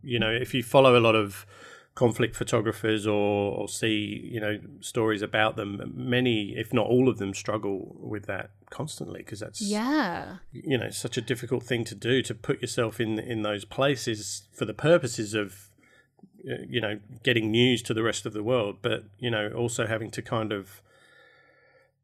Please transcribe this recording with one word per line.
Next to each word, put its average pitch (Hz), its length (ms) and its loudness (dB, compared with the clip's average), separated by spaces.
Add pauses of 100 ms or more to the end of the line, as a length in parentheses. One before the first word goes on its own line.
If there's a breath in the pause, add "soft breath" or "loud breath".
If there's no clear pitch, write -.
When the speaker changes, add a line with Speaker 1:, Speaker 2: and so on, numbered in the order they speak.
Speaker 1:
you 123 160 -2
know, 113 120 2
if 123 220 -2
you 127 100 0
follow 131 340 8
a - 20 10
lot 113 160 6
of 101 300 0 (480 loud breath)
conflict 117 420 2
photographers 110 720 0
or, 101 480 2
or 104 160 -4
see, 107 600 -2
you 117 120 -6
know, 104 180 -2 (220)
stories 110 400 0
about 110 340 2
them, 101 400 -6
many, 123 640 2
if 113 160 -6
not 113 140 4
all 127 200 6
of 117 120 2
them, 98 140 -2
struggle 101 680 -4
with 107 240 -8
that 98 240 -8 (220)
constantly - 520 -10
'cause - 160 -12
that's, - 220 -10
Speaker 2:
Yeah. 208 760 -2 (140)
Speaker 1:
you - 280 0
know, 107 100 -4
such - 280 -6
a 123 40 -2
difficult 117 420 -4
thing 117 220 -2
to 107 100 -10
do, 120 280 0
to - 100 -6
put - 260 -4
yourself 117 400 -2
in, 110 200 0
in 110 240 -4
those 104 220 -2
places 123 840 -2
for - 140 -6
the - 80 -6
purposes 123 640 2
of, 101 340 -4 (800 soft breath)
uh, 123 60 -4 (120)
you 120 140 -2
know, 107 160 -4 (240)
getting 113 300 2
news 120 320 4
to - 100 -4
the 110 80 0
rest 113 240 0
of 110 80 -8
the 104 80 -6
world, 107 400 0
but, 113 220 -2 (160)
you 123 100 -2
know, 107 260 0
also 120 300 0
having 110 240 -2
to - 140 -8
kind 110 280 -2
of, 98 300 -8 (1200 soft breath)